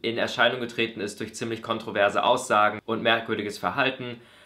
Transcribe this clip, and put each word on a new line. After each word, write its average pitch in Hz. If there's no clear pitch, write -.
in 113
Erscheinung 120
getreten 117
ist 101
durch 110
ziemlich 113
kontroverse 104
Aussagen 107
und 113
merkwürdiges 110
Verhalten. 123